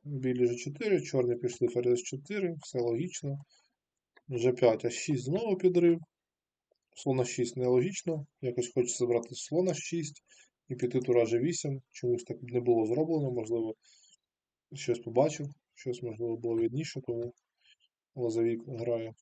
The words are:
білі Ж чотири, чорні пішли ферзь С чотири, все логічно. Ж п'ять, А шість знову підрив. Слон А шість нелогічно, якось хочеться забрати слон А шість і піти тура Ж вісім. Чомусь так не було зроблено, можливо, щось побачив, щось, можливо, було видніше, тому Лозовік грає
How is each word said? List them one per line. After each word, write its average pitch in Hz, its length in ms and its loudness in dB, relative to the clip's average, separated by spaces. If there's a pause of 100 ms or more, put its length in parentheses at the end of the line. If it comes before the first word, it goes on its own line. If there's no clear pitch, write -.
білі 127 420 0
Ж 120 100 2
чотири, 160 460 0
чорні 120 340 0
пішли 120 320 0
ферзь 123 300 2
С 123 40 -8
чотири, 175 580 -6
все - 200 -6
логічно. 139 580 -4 (920)
Ж 123 240 2
п'ять, 113 320 4
А 117 60 0
шість 131 340 -2
знову 196 320 0
підрив. 175 440 6 (960)
Слон 131 240 0
А 123 40 2
шість 123 320 -4
нелогічно, 143 720 0 (140)
якось 123 340 -4
хочеться 123 240 0
забрати 120 360 0
слон 180 340 0
А 160 60 0
шість 151 480 -6 (460)
і 131 60 -6
піти 123 260 0
тура 120 260 6
Ж 117 120 2
вісім. 139 520 -2
Чомусь 127 340 -2
так - 180 -8
не 120 180 -2
було 117 260 4
зроблено, 147 440 0
можливо, 113 440 -2 (1000)
щось 120 240 -2
побачив, 143 480 2 (280)
щось, 123 280 -6
можливо, 117 340 -4
було 117 180 -2
видніше, 120 460 -2
тому 120 340 -6 (800)
Лозовік 117 540 0
грає 117 540 -4